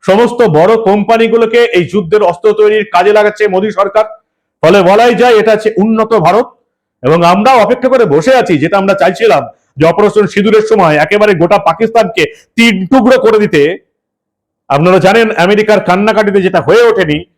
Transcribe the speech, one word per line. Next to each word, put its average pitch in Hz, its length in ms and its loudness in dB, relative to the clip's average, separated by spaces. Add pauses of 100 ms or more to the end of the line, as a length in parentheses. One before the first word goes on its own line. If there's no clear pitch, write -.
সমস্ত 233 360 0 (100)
বড় 165 220 2 (120)
কোম্পানিগুলোকে 226 760 0 (140)
এই 180 140 0
যুদ্ধের 208 340 -2
অস্ত্র 175 340 -2
তৈরির 214 360 0
কাজে 202 200 0
লাগাচ্ছে 208 360 0
মোদী 196 220 -2
সরকার। 202 340 -2 (580)
ফলে 175 200 4
বলাই 220 320 2
যায় 240 240 2
এটা 214 140 0
হচ্ছে 214 240 -2
উন্নত 220 360 -2 (120)
ভারত। 208 220 0 (560)
এবং 151 220 0
আমরাও 214 400 2
অপেক্ষা 247 260 -2
করে 247 160 0
বসে 160 280 0
আছি, 240 240 0
যেটা 165 200 -2
আমরা 196 160 0
চাইছিলাম 180 480 0 (340)
যে 143 100 0
অপারেশন 208 420 0
সিঁদুরের 214 400 0
সময় 185 300 2
একেবারে 202 360 0
গোটা 175 320 0
পাকিস্তানকে 220 560 -2 (320)
তিন 233 200 0 (120)
টুকরো 262 320 2
করে 233 200 2
দিতে। 208 240 0 (1080)
আপনারা 175 300 2
জানেন 208 260 2 (160)
আমেরিকার 208 420 0
কান্নাকাটিতে 202 560 -2
যেটা 180 200 -2
হয়ে 170 280 2
ওঠেনি 160 300 -2 (200)